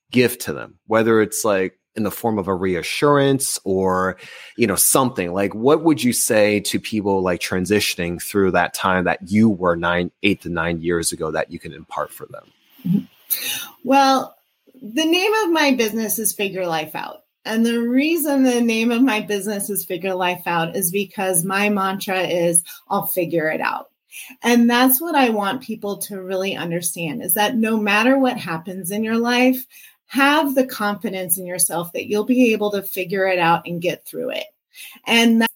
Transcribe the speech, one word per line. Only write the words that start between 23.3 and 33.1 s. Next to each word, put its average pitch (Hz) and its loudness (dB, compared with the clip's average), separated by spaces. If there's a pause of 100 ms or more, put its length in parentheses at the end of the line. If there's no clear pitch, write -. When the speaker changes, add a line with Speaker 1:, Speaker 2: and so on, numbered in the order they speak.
Speaker 2:
it - -4
out." - -4 (560)
And 233 4
that's 254 4
what 330 -6
I 254 4
want 202 -2
people 202 -8
to 196 -10
really 190 -4
understand, 170 -6
is - -2
that 208 0
no 220 2
matter 220 2
what 254 2
happens 180 -8
in 208 -2
your 220 0
life, 247 2 (460)
have 277 2
the 262 4
confidence 190 -4
in 185 -10
yourself 175 -4
that - -6
you'll 208 0
be 247 4
able 208 0
to 196 -2
figure 190 -4